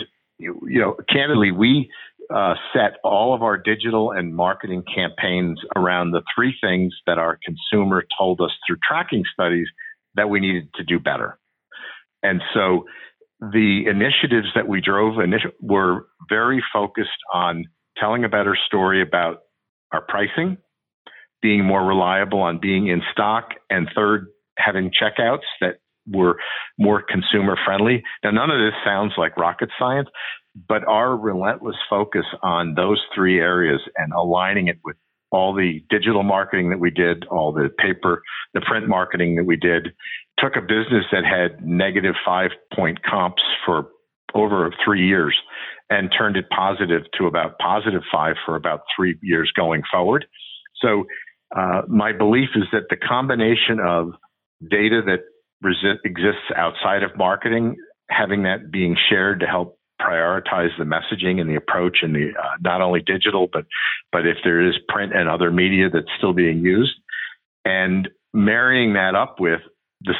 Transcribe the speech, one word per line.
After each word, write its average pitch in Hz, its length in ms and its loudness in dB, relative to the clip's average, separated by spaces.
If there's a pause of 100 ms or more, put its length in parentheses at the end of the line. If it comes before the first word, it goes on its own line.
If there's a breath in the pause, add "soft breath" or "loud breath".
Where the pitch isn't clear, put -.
(380)
you, 90 300 -10
you - 120 0
know, 101 160 2 (140)
candidly, 139 420 2
we, 123 400 4 (420 loud breath)
uh, 98 200 2 (200)
set 110 300 2
all 107 300 2
of 117 80 -2
our 107 160 2
digital 110 540 0
and 87 240 -4
marketing 90 480 -2 (100)
campaigns 90 640 -2 (160)
around 90 360 0
the 85 100 0 (140)
three 127 260 2
things 92 320 0 (140)
that 85 100 2
our 82 260 0
consumer 92 600 0 (120)
told 92 240 0
us 82 120 0 (160)
through 87 100 -2 (100)
tracking 123 360 0 (100)
studies 85 340 0 (460 loud breath)
that 104 160 0
we 101 100 0
needed 92 360 -2
to 95 80 -10
do 85 160 0
better. 62 400 -4 (840 loud breath)
And 95 200 0 (120)
so 92 320 2 (540 loud breath)
the 104 480 2
initiatives 107 640 0
that 110 140 0
we 98 120 -2
drove 101 360 0
initi-, 107 440 0
were 95 480 0 (200)
very 120 440 0
focused 101 380 -2 (240)
on 87 320 -2 (320)
telling 113 260 -2
a 113 60 -2
better 101 260 2 (120)
story 95 340 2
about 85 380 0 (520)
our 80 100 -2
pricing, 160 560 -2 (840 loud breath)
being 104 240 4
more 98 180 4
reliable 95 580 2
on 85 180 0
being 98 300 0
in 87 120 0 (100)
stock, 110 400 0 (200)
and 98 240 0
third, 104 320 2 (300)
having 92 340 0
checkouts 117 560 -2 (140)
that 110 160 -2 (280)
were 92 320 2 (400 loud breath)
more 104 240 4
consumer 98 640 0
friendly. 110 380 2 (200 loud breath)
Now, 107 80 0
none 123 200 2
of 139 80 2
this 107 260 0
sounds 101 320 0
like 82 200 -2
rocket 87 320 -2 (100)
science, 131 300 -2 (580 loud breath)
but 107 200 0
our 117 280 2
relentless 107 600 -2 (140)
focus 101 360 0 (160)
on 85 340 0
those 98 240 2 (160)
three 90 240 4
areas 85 400 2 (160)
and 78 180 -4
aligning 90 540 0
it 82 160 -4
with 73 140 -12 (340)
all 95 220 0
the 87 380 -2
digital 104 320 2
marketing 95 480 0
that 92 80 -2
we 87 100 2
did, 85 380 0
all 76 260 -2
the 73 240 0
paper, 90 460 -2 (320 loud breath)
the 95 60 -2
print 113 260 -2
marketing 90 480 0
that 85 80 0
we 85 120 2
did, 82 380 0 (460 loud breath)
took 135 160 0
a 123 60 -2
business 110 500 0
that 92 120 2
had 87 400 0
negative 92 520 0 (100)
five 92 240 0 (240)
point 82 300 -2
comps 90 400 0 (200)
for 78 260 -2 (440)
over 101 400 2 (100)
three 98 240 2
years 85 280 2 (560 loud breath)
and 98 260 0
turned 104 180 0
it 95 140 -4
positive 95 540 0 (140)
to 92 100 0
about 80 320 -2
positive 95 420 0 (100)
five 78 320 0
for 80 120 -4
about 78 260 -4 (140)
three 90 260 0
years 82 340 0
going 82 360 0
forward. 101 340 2 (560 loud breath)
So, 104 240 2 (500 loud breath)
uh, 92 320 0
my 110 240 2
belief 117 440 4
is 104 160 2
that 107 180 -2
the - 80 0
combination 117 800 2
of 87 340 0 (540)
data 107 380 4
that 92 140 2 (440)
resi-, 98 420 0
exists 92 400 -2 (100)
outside 95 480 0
of 95 120 -4
marketing, 113 600 0 (340)
having 101 340 0
that 92 280 -4
being 90 240 0 (140)
shared 98 320 2
to - 40 2
help 90 320 -4 (220)
prioritize 87 800 0
the 82 80 -4
messaging 90 560 -2
and 80 80 -2
the 78 60 -2
approach 90 480 -2
and 80 120 0
the, 73 140 -2 (120)
uh, 76 200 -6
not 90 200 0
only 90 200 2
digital, 95 500 0
but, 78 140 -6 (480 loud breath)
but 85 120 0
if 85 200 0
there 85 200 4
is 85 100 2 (120)
print 101 260 -4
and 90 140 2
other 85 240 0
media 92 400 4
that's 80 160 0 (100)
still 98 140 2
being 82 280 2
used, 95 340 4 (720 loud breath)
and 95 420 0 (260)
marrying 117 600 4
that 95 220 2
up 113 260 -2
with 82 180 4 (420)
the 92 180 -2